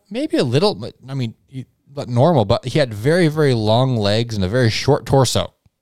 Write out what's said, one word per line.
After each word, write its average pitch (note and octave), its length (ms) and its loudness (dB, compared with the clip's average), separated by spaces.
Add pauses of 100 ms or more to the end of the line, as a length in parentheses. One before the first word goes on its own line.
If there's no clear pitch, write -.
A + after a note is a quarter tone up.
maybe D4 280 -4
a A3 60 2
little, E3 320 0
but, - 180 -12 (160)
I C3+ 40 -10
mean, B2 200 -4 (140)
he, C3 180 -14 (220)
but C#3 200 -12
normal, B2 380 4
but A2+ 200 0
he C3+ 140 -2
had B2 140 0
very, D#3 340 2
very D3 260 2
long A#2 440 2
legs A2 380 -2
and G2 80 -2
a F2+ 40 0
very A#2+ 220 2
short - 360 0
torso. A#2+ 480 0 (280)